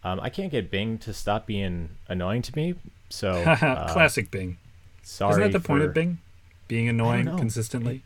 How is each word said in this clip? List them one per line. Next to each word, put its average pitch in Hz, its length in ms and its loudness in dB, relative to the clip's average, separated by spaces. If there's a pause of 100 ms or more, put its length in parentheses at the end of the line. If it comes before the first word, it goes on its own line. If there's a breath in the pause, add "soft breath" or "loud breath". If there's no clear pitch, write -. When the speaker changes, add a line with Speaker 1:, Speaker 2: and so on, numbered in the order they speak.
Speaker 1:
Um, 92 160 -2
I 131 100 -4
can't 190 220 -6
get 110 180 -2
Bing 110 300 -2
to 113 140 -8
stop 104 320 -2
being 90 440 -2 (180)
annoying 92 360 -2
to - 120 -8
me, 165 200 -2 (340)
so, - 220 -4
Speaker 2:
<laughs> 87 120 0
Speaker 1:
uh, 110 500 4
Speaker 2:
Classic 143 380 2
Bing. 92 260 -6 (460)
Speaker 1:
sorry - 280 0 (120)
Speaker 2:
Isn't 202 80 4
that 190 80 2
the 170 80 -4
point 143 160 4
Speaker 1:
for 151 60 2
Speaker 2:
of 147 40 -6
Bing? 170 240 0 (500)
Being 117 200 0
Speaker 1:
I 120 40 2
don't 117 80 2
Speaker 2:
annoying 117 260 4
Speaker 1:
know. 180 120 -2
Speaker 2:
consistently? 120 680 -2